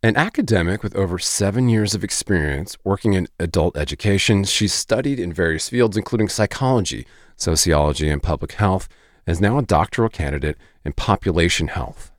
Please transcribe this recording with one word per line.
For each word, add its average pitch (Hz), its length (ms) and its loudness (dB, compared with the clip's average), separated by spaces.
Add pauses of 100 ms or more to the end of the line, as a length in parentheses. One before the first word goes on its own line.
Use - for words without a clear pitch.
An 113 140 4
academic 117 640 0
with 104 140 -6
over 92 200 0
seven 104 520 0
years 107 260 2
of 87 80 -4
experience 80 800 -2
working 98 300 0
in 92 140 0 (120)
adult 85 380 0
education, 98 640 0
she's 98 300 0
studied 131 460 -2
in 87 120 -4
various 80 380 -2
fields, 117 260 2
including 107 320 0
psychology, 113 800 -2 (320)
sociology, 76 720 2
and 76 120 -2
public 73 320 -2
health, 95 360 0 (380)
and 82 60 0
is 82 80 0
now 107 180 2
a - 20 0
doctoral 104 480 2
candidate 73 480 -4 (280)
in 73 80 -6
population 85 760 0
health. - 520 -10